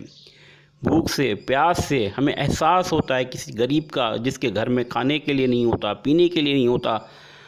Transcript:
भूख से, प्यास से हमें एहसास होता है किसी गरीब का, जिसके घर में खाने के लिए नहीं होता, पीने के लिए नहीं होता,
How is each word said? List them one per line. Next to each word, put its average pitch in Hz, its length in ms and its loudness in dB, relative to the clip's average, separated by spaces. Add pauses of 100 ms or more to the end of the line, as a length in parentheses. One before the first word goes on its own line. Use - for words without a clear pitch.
(840)
भूख 151 260 2
से, 127 240 0
प्यास 151 520 0
से 117 220 0
हमें 131 280 -2
एहसास 170 560 0
होता 151 240 0
है 127 100 0
किसी 127 260 -10
गरीब 135 380 0
का, 113 280 -2
जिसके 123 340 -2
घर 110 180 -2
में 123 200 0
खाने 135 300 0
के 143 140 -2
लिए 135 140 2
नहीं 120 180 2
होता, 110 280 0
पीने 156 360 2
के 170 120 0
लिए 143 120 2
नहीं 131 140 2
होता, 120 420 -2 (380)